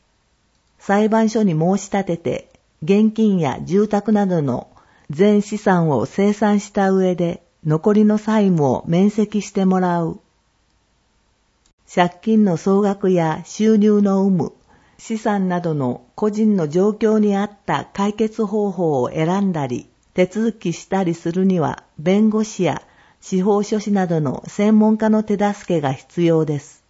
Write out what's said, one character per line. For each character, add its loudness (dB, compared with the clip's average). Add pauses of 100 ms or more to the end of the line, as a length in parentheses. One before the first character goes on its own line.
(800)
裁 0
判 2
所 0
に 2
申 0
し -16
立 -2
て -4
て、 -6 (340)
現 2
金 2
や -2
住 0
宅 -2
な 2
ど 0
の -4 (420)
全 2
資 -8
産 2
を 0
清 0
算 0
し -10
た 0
上 2
で、 -4 (220)
残 2
り 4
の 4
債 0
務 2
を 0
免 2
責 -2
し -10
て -2
も 2
ら 0
う。 -6 (1700)
借 0
金 2
の 0
総 0
額 0
や 0
収 0
入 4
の 2
有 2
無、 -2 (460)
資 -8
産 -2
な -2
ど -4
の -4 (100)
個 -2
人 2
の 0
状 2
況 0
に 2
合 -2
っ -8 (160)
た -4
解 -4
決 -4
方 -2
法 -2
を -2
選 -2
ん 0
だ -4
り、 -8 (260)
手 2
続 -4
き -6
し -14
た -2
り -2
す -8
る 0
に 2
は、 -4 (140)
弁 2
護 0
士 -6
や -2 (380)
司 -4
法 2
書 -4
士 -4
な 0
ど -2
の -4
専 2
門 4
家 0
の 2
手 -4
助 -2
け 0
が -2
必 -8
要 4
で -4
す。 -20